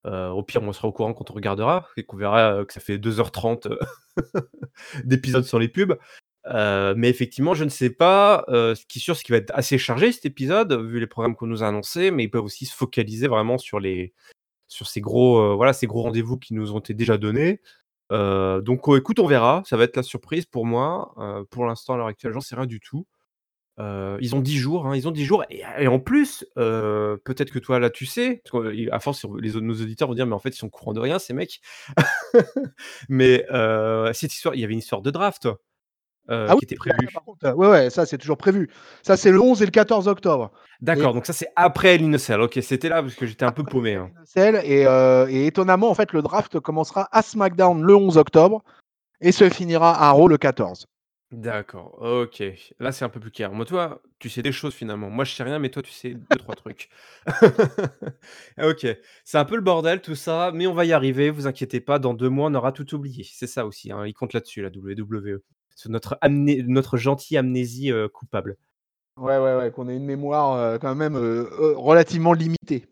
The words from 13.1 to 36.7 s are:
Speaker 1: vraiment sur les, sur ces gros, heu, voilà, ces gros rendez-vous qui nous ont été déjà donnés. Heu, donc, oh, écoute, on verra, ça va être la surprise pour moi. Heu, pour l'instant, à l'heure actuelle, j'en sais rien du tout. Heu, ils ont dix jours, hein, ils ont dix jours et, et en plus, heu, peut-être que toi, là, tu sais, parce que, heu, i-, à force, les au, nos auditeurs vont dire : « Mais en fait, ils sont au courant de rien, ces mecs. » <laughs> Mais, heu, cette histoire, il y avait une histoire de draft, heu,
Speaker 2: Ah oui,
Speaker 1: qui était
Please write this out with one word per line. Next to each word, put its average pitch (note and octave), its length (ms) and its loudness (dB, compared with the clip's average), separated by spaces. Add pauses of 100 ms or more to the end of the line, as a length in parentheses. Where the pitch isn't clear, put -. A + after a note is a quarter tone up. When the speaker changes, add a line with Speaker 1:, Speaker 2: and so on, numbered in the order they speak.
Speaker 1:
vraiment A#2 320 0
sur G#2 220 -8
les, F#2 340 -6 (540)
sur - 180 -16
ces - 140 -8
gros, A#2 400 4
heu, G#2 160 4
voilà, C3 160 4
ces B2+ 160 -2
gros A2+ 140 -6
rendez-vous A#2 360 -4
qui - 160 -12
nous G#2+ 180 -6
ont G#2+ 60 -6
été G#2 160 -10
déjà A2+ 240 0
donnés. B2+ 420 -2 (520)
Heu, F#2+ 500 0
donc, B2 240 -2
oh, C#3+ 100 6
écoute, C3+ 220 0
on F#3 80 4
verra, C#3 400 4
ça A#2+ 100 -2
va A2+ 60 4
être A#2+ 140 0
la B2+ 80 -4
surprise - 420 -8
pour A#2 200 -6
moi. C3+ 520 -4
Heu, G#2 320 -10
pour B2 160 -6
l'instant, A#2 280 -6
à - 20 -4
l'heure A#2 100 -6
actuelle, A2 260 -10
j'en - 80 -8
sais - 140 -16
rien B2+ 120 -6
du A2 120 -12
tout. D#3 300 -14 (720)
Heu, G2 400 -8
ils B2 160 -4
ont C#3+ 40 0
dix C#3 160 -2
jours, C#3 300 -4
hein, C#3 100 -4
ils C3 120 -6
ont - 20 -4
dix D3 140 -6
jours F3+ 260 0
et, - 120 -16 (180)
et C3+ 80 4
en B2+ 100 4
plus, C4+ 480 -2 (100)
heu, G#2+ 680 -2
peut-être C3 260 -6
que B2+ 80 -8
toi, B2 220 0
là, A#2+ 100 2
tu C3 160 -12
sais, A#3+ 380 -4
parce A#2+ 200 -4
que, A2 40 -4
heu, G#2 80 -6
i-, A2+ 140 -6
à A2 100 -4
force, - 260 -6 (140)
les A2 160 -6
au, A2 40 -4
nos A2+ 140 -4
auditeurs A2+ 340 -4
vont B2 60 -6
dire : « B2+ 140 -2
Mais A2 60 -2
en G2+ 40 -6
fait, C3 120 -6
ils - 80 -18
sont A2 100 -12
au - 20 -12
courant - 240 -10
de A2+ 60 -6
rien, D3 180 -2
ces B2 160 -8
mecs. » E3 260 -8 (360)
<laughs> C#4 800 0 (320)
Mais, B2+ 440 6
heu, A2 600 0
cette - 180 -8
histoire, - 220 -6
il B2+ 60 -6
y A2 40 -4
avait G#2+ 80 -6
une A2+ 60 -4
histoire G#2+ 240 -6
de C3+ 80 0
draft, F#3 340 -4
heu, A2 120 -2 (720)
Speaker 2:
Ah A2+ 260 2
oui, C#4 60 6
Speaker 1:
qui B3 40 -8
était - 120 -10